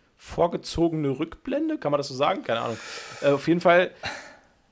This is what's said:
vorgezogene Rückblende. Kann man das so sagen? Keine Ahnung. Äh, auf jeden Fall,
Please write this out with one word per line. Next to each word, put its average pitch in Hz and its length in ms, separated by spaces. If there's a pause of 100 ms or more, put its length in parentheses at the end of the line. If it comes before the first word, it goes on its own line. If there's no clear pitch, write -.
(160)
vorgezogene 156 1040
Rückblende. 294 600
Kann 147 140
man 143 60
das 135 100
so 135 60
sagen? 160 280
Keine 117 180
Ahnung. 120 160 (460)
Äh, 143 80
auf 139 180
jeden 175 120
Fall, 175 300 (800)